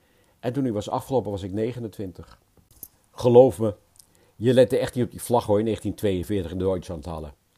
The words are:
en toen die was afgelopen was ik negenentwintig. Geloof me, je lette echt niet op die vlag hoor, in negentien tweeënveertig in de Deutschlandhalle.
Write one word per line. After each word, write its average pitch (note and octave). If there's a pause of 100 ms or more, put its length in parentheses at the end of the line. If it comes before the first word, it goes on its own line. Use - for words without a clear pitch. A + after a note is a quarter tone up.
(400)
en B2
toen C3+
die B2
was G2+
afgelopen A#2+
was G2
ik G2
negenentwintig. G#2+ (800)
Geloof B2
me, G#2+ (600)
je A#2+
lette B2
echt B2
niet B2
op F2+
die F#2+
vlag A#2+
hoor, G#2
in A2
negentien G#2
tweeënveertig F#2
in F2+
de F#2
Deutschlandhalle. E2 (240)